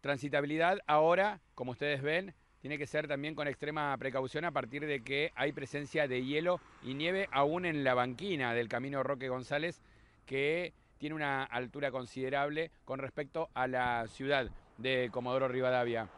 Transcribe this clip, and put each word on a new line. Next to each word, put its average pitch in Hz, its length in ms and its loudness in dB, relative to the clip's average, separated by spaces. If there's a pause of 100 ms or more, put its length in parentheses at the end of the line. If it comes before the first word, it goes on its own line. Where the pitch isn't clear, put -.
transitabilidad 147 840 2
ahora, 175 540 6 (140)
como 127 160 -4
ustedes 143 320 -2
ven, 165 320 -2 (260)
tiene 143 160 -6
que 147 100 -4
ser 151 220 -2
también 147 260 -2
con 143 140 -2
extrema 147 480 -2
precaución 131 480 -2
a 170 80 -2
partir 139 320 -4
de 143 180 -2
que 139 340 -2
hay 139 160 0
presencia 143 540 -2
de 127 160 0
hielo 156 380 0 (220)
y 123 100 -6
nieve 175 400 0
aún 151 320 2
en 156 180 0
la 131 120 4
banquina 127 580 0
del 117 160 2
camino 135 340 -2
Roque 131 280 -2
González, 143 500 -2 (460)
que 151 480 0 (240)
tiene 151 160 -6
una 139 300 0
altura 127 460 -4
considerable 139 800 -2 (160)
con 131 140 -6
respecto 147 520 -6
a 127 140 0
la 123 400 0
ciudad 135 440 0 (280)
de 127 340 2
Comodoro 127 340 2
Rivadavia. 123 720 2